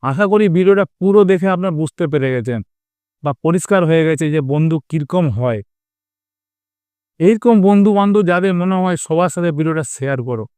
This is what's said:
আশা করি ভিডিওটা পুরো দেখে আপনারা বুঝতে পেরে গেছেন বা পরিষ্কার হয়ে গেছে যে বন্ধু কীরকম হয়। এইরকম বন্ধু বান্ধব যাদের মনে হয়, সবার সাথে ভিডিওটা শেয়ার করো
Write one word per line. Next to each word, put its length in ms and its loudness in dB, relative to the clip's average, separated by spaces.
আশা 240 -2
করি 220 2
ভিডিওটা 440 2
পুরো 300 2
দেখে 240 0
আপনারা 280 -2
বুঝতে 320 -4
পেরে 240 -2
গেছেন 280 -4
বা 80 -4
পরিষ্কার 440 0
হয়ে 200 2
গেছে 260 -2
যে 100 0
বন্ধু 340 0
কীরকম 420 -2
হয়। 300 -2
এইরকম 420 4
বন্ধু 320 4
বান্ধব 340 2
যাদের 260 0
মনে 220 -2
হয়, 220 -2
সবার 320 -2
সাথে 220 -4
ভিডিওটা 380 -4
শেয়ার 340 -6
করো 220 -8